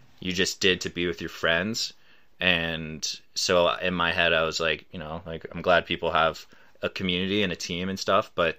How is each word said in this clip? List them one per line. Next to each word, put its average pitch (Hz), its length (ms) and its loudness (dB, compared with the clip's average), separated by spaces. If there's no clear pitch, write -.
you 90 140 -4
just 90 260 0
did 92 220 2
to 92 80 -6
be 87 180 -4
with 85 140 -4
your 82 80 -6
friends. 90 640 0
And 82 640 -2
so 87 340 4
in 92 120 0
my 85 200 0
head, 85 180 2
I 82 120 2
was 80 180 -2
like, 80 300 -2
you 90 80 -10
know, 80 260 -10
like, 82 260 -10
I'm 85 100 -8
glad 85 240 4
people 82 260 -2
have 80 340 2
a 92 80 -2
community 95 540 -2
and 90 80 -2
a 80 60 -6
team 90 320 -6
and 95 100 -6
stuff, 101 340 0
but 82 260 0